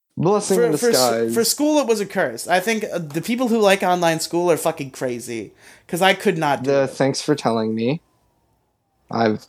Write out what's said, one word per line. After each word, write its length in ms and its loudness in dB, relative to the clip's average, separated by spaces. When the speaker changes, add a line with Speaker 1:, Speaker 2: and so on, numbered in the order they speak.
Speaker 1:
Blessing 400 2
Speaker 2:
For, 80 4
Speaker 1:
in 120 2
Speaker 2:
for 120 0
s-, 20 2
Speaker 1:
disguise. 420 2
Speaker 2:
for 100 2
school, 360 2
it 80 0
was 140 0
a 40 -4
curse. 420 -4
I 120 2
think, 320 -2
uh, 80 -4
the 220 -6
people 260 -2
who 120 2
like 220 4
online 380 2
school 320 0
are 60 2
fucking 340 -4
crazy, 600 -8
'cause 140 -4
I 120 6
could 240 0
not 260 0
do 80 0
Speaker 1:
The, 120 4
Speaker 2:
it. 40 -2
Speaker 1:
thanks 340 -2
for 140 0
telling 380 -2
me. 280 -2
I've 400 -2